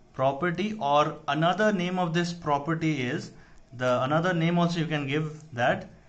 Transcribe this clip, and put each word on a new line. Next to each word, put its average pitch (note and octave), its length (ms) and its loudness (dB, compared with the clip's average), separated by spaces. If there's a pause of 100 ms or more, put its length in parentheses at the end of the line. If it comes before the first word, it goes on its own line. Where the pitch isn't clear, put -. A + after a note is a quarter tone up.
(140)
property, F3 640 -2
or D3 380 2 (120)
another F3+ 420 2
name F3+ 260 -2
of F3 160 0
this F3 200 0
property D#3 680 -2
is C#3 300 -4 (460)
the, B2 260 2
another E3 300 2
name E3+ 260 2
also E3+ 200 2
you D3+ 60 0
can D3 220 -2
give D3+ 340 -4 (120)
that, C3 360 -2 (200)